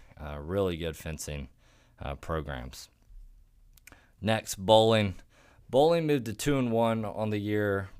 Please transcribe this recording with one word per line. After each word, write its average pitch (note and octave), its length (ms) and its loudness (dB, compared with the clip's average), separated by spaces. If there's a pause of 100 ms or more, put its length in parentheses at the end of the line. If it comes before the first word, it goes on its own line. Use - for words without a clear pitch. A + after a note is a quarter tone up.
(200)
uh, D2 180 -12
really F2+ 380 -2
good D#2+ 200 -6
fencing, D2 520 -10 (520)
uh, C#2+ 140 -8
programs. C#2 720 -8 (1300)
Next, A2 340 -2
bowling. A2 640 6 (520)
Bowling D#3+ 380 4
moved C#3+ 200 0
to A2 80 -6
two C#3+ 220 0
and B2 140 0
one A2+ 340 0
on G#2+ 260 -4
the G#2+ 100 -2
year G2+ 480 -2 (120)